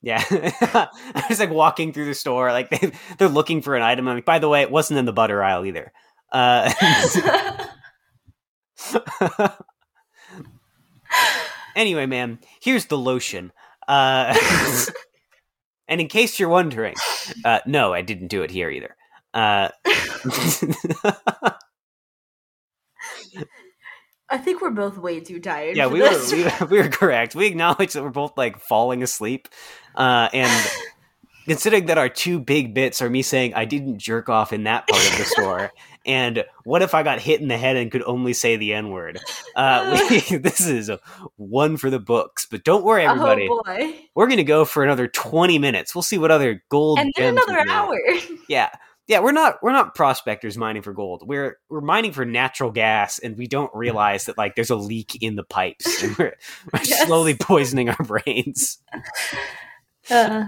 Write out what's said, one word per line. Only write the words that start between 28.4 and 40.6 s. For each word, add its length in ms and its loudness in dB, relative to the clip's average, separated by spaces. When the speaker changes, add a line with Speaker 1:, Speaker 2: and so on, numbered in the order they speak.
Speaker 1:
falling 440 0
asleep. 460 -6
Uh, 360 4
and 400 0
Speaker 2:
<laughs> 400 -20
Speaker 1:
considering 420 2
that 100 4
our 100 4
two 320 -2
big 340 0
bits 280 0
are 80 0
me 140 0
saying, 320 0
"I 100 0
didn't 340 -4
jerk 300 -4
off 240 2
in 100 -4
that 240 -2
part 240 4
of 60 -2
the 80 -2
store," 460 -2
Speaker 2:
<laughs> 160 -18
Speaker 1:
and, 400 0
"What 180 2
if 120 0
I 100 4
got 160 0
hit 220 0
in 80 -4
the 80 -2
head 180 0
and 160 -2
could 120 -4
only 280 -2
say 240 2
the 180 -2
N-word?" 460 -8
Uh, 520 2
<laughs> 40 -2
we, 100 6
Speaker 2:
<laughs> 180 -2
Speaker 1:
this 280 0